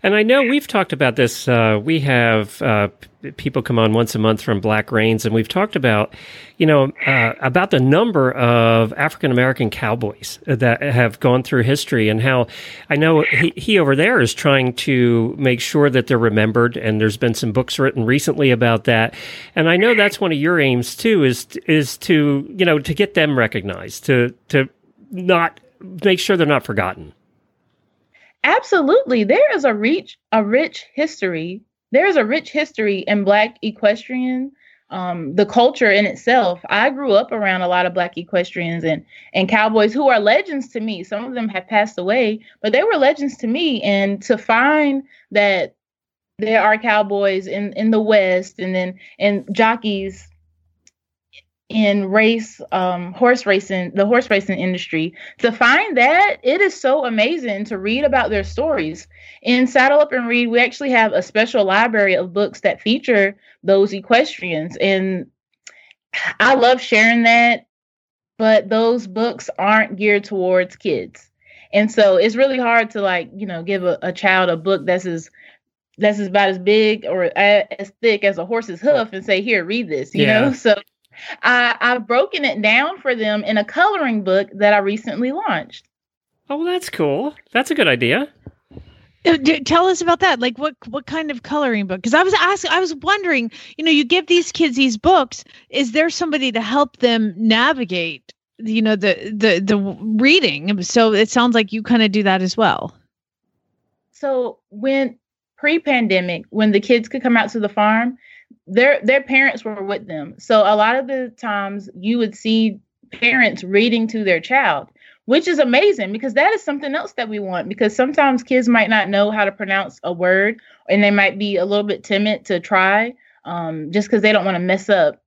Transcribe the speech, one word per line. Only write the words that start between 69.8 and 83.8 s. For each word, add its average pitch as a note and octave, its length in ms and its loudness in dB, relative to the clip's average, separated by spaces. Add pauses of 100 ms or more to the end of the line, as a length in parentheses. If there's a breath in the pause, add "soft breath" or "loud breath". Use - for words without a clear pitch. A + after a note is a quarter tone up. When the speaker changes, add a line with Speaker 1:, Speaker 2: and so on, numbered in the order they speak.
Speaker 2:
geared G#3 280 0
towards F#3 520 -2
kids. - 560 -8 (420 soft breath)
And G#3+ 180 2
so G3+ 240 4
it's G#3+ 200 2
really C4 240 2
hard A#3 320 0
to, G#3 100 -6
like, F3+ 340 -2
you G3 120 -10
know, E3+ 160 -10
give F#3+ 200 -4
a, F3+ 200 0
a F3+ 100 -6
child F#3 380 2
a E3+ 40 0
book E3 300 -2
that's F3+ 220 -2
as, E3 240 -8 (640 soft breath)
that's G#3 220 0
about G3 300 0
as F#3 100 -4
big G#3+ 460 2
or F3+ 180 -2
a-, G3+ 580 0
as G3 100 -12 (120)
thick G#3 200 0
as G3 140 0
a E3+ 80 -6
horse's A3 360 -6
hoof A3 320 0
and F#3+ 120 -12
say, G3 160 0
"Here, G3+ 220 -2
read G#3 260 -6
this," C3 240 -6
you - 120 2
Speaker 1:
Yeah. G#3+ 160 2
Speaker 2:
know? C4+ 120 0
So A3 220 0 (680 loud breath)
I, A#3+ 360 2
I've B3 260 -2
broken C#4+ 380 0
it G#3 180 -4
down C4 380 0
for B3+ 160 -2
them G#3+ 300 -4
in G#3+ 120 -2
a G#3 60 0
coloring C#4+ 640 0